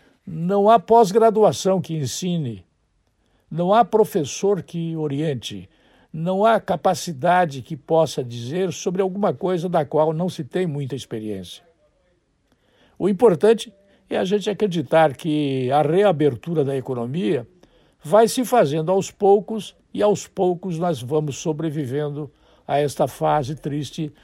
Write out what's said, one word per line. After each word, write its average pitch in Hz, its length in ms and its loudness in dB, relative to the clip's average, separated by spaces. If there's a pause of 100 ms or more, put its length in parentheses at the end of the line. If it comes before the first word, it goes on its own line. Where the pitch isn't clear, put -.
(260)
não 190 440 0
há 233 80 8
pós-graduação 208 1040 4
que 160 160 -6
ensine, 143 720 -4 (840)
não 175 240 0
há 233 120 6
professor 202 760 0
que 165 360 -6
oriente, 139 720 -6 (420)
não 185 340 -2
há 226 140 4
capacidade 170 1000 0
que 151 160 -12
possa 160 440 0
dizer 127 520 -6
sobre 185 280 -4
alguma 190 320 -2
coisa 175 360 -4
da 165 160 0
qual 156 260 2
não 165 160 -2
se 165 160 -8
tem 180 240 -4
muita 143 280 -6
experiência. 107 680 -10 (1400)
O 175 80 0
importante 208 680 4 (360)
é 220 80 -2
a 202 80 0
gente 196 240 -2
acreditar 165 680 2
que 139 560 -2
a 147 100 4
reabertura 156 840 2
da 139 120 -2
economia 131 720 -4 (580)
vai 214 220 6
se 254 180 -2
fazendo 160 460 2
aos 190 180 0
poucos 202 640 0 (160)
e 196 120 -4
aos 208 240 0
poucos 180 500 -4
nós 165 240 -2
vamos 147 360 -4
sobrevivendo 147 920 -6 (380)
a 139 100 0
esta 147 300 0
fase 151 480 -2
triste 147 580 -8 (100)